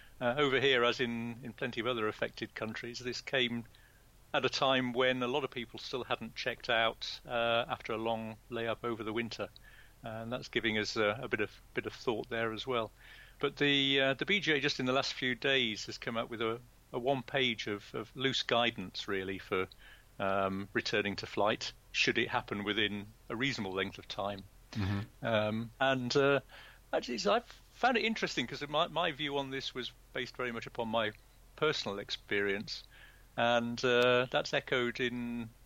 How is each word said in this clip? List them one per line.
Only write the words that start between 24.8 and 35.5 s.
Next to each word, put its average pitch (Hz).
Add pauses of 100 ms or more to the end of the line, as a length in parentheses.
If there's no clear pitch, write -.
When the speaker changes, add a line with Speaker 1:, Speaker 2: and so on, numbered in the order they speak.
Speaker 1:
Um, 110 (100)
and, 131
uh, 139 (540)
actually, 240
so 196
I've - (120)
found 240
it -
interesting 196
'cause 139
my, 151
my 165
view 143
on 135
this 135
was 120 (220)
based 127
very 123
much 117
upon 117
my 110 (440)
personal 147
experience, 101 (520)
and, 117
uh, 123
that's 147
echoed 127
in, 120 (160)